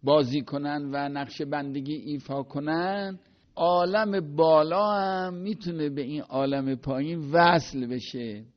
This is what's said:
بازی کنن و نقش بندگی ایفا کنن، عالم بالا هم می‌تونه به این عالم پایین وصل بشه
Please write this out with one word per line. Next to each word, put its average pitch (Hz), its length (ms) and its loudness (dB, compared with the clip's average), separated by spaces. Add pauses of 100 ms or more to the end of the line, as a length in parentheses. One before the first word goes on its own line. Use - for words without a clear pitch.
بازی 139 400 4
کنن 143 500 -6
و 143 160 -2
نقش 143 340 -8
بندگی 143 520 -6
ایفا 139 480 -6
کنن، 180 760 -4 (380)
عالم 180 800 2
بالا 160 560 6
هم 190 420 -2
می‌تونه 175 540 -4
به 143 140 -4
این 143 180 -6
عالم 135 540 -2
پایین 139 580 -4
وصل 170 540 4
بشه 117 580 -8 (120)